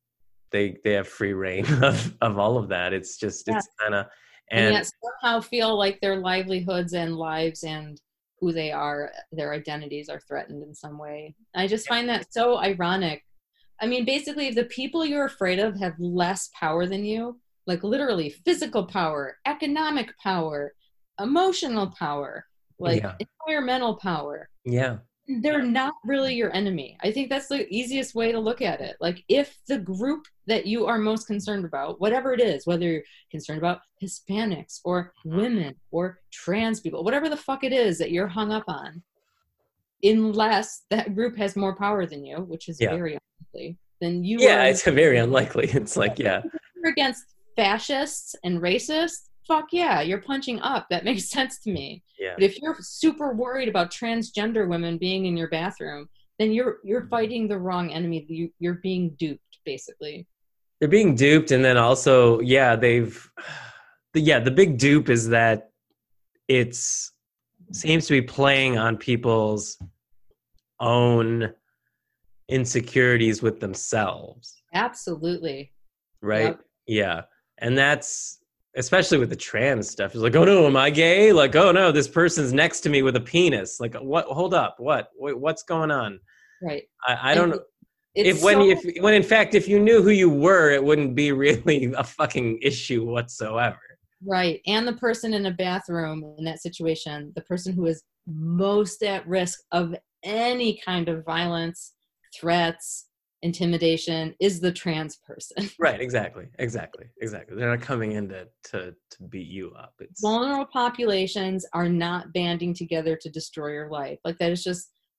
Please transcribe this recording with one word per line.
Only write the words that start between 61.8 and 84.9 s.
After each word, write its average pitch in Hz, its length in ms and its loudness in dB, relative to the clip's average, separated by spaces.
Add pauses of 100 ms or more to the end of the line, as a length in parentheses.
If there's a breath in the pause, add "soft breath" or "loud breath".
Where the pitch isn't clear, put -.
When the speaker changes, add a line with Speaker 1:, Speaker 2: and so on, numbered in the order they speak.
Speaker 1:
yeah, 127 340 6
they've, 117 560 2 (400 loud breath)
<sighs> - 420 -20
the, 160 60 2
yeah, 151 200 6
the 120 120 0
big 151 260 6
dupe 143 320 4
is 113 200 2
that 113 400 4 (800)
it's, 123 640 0 (600)
seems 160 360 0
to 156 60 2
be 135 80 6
playing 135 560 2
on 113 200 0
people's 113 800 0 (1000)
own 117 760 2 (960)
insecurities 120 920 2
with 113 180 -2
themselves. 95 1040 -6 (120)
Speaker 2:
Absolutely. 165 960 -6 (500)
Speaker 1:
Right? 107 260 0
Speaker 2:
Yep. - 120 -4 (280)
Speaker 1:
Yeah. 98 340 0 (380)
And 123 180 0
that's, - 640 0 (360)
especially 170 420 2
with 120 120 2
the 87 60 -8
trans 120 540 -2
stuff, 98 240 -6
it's 113 100 -4
like, 113 120 4
"Oh 165 80 8
no, 185 220 8
am 135 100 6
I 135 140 6
gay?" 170 420 6
Like, 147 240 8
"Oh 180 160 8
no, 180 200 6
this 143 160 4
person's 165 440 2
next 156 300 2
to 165 80 0
me 143 140 4
with 131 120 4
a 120 60 0
penis." 135 580 2
Like, 117 160 -6
what? 135 300 -2
Hold 170 280 -2
up. 135 260 2
What? 127 380 -2